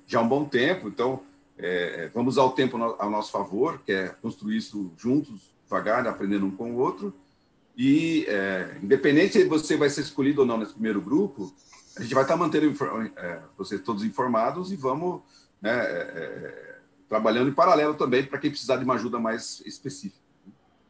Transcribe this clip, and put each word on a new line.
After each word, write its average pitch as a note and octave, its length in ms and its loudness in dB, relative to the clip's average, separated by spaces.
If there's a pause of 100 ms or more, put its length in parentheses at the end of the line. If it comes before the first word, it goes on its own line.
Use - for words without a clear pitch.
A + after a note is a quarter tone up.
já A#2+ 100 0
há A#2 60 6
um A#2 40 2
bom C#3+ 180 2
tempo, C#3+ 420 0
então, B2+ 340 -2 (380)
é, F2 520 -4
vamos A#2+ 220 0
usar C3 100 6
o B2+ 100 6
tempo B2+ 220 2
no-, A2+ 220 -2
ao G#2 140 -4
nosso G#2+ 200 -4
favor, G2+ 540 -2
que - 60 -4
é F#2+ 180 0 (100)
construir G#2+ 380 -6
isso G2+ 400 -8
juntos, B2 560 -2 (100)
devagar, G#2 440 0
aprendendo G2 400 -2
um G2 40 -2
com A#2 200 -8
o A#2+ 80 -4
outro, G3 340 -2 (640)
e, D#3 500 4
é, F#2+ 540 -2
independente C#3+ 520 4
se F#3 120 8
você D#3 320 2
vai C#3+ 140 4
ser D3 100 -4
escolhido C#3+ 400 2
ou B2 60 6
não A2+ 100 0
nesse G#2 160 -6
primeiro G#2+ 260 -2
grupo, G#2+ 540 -2 (420)
a - 60 -12
gente A#2+ 140 -6
vai C3+ 100 6
tá E3 100 2
mantendo D#3 300 2
infor-, A2+ 500 -2
é, E2+ 240 -10 (160)
vocês G2 240 -8
todos G#2 240 -6
informados B2+ 680 -2
e G3+ 40 -6
vamos, D#3 460 -4 (400)
né, G#2+ 100 -2
é, G#2+ 300 -2 (140)
é, - 560 -12 (360)
trabalhando A2+ 420 2
em C#3 40 -2
paralelo D#3 400 6
também C3+ 300 2
pra C3+ 160 -8
quem D3 100 -2
precisar C3+ 280 -2
de C3+ 80 -6
uma B2+ 80 2
ajuda A#2 260 -2
mais A2+ 460 -6
específica. - 560 -14 (680)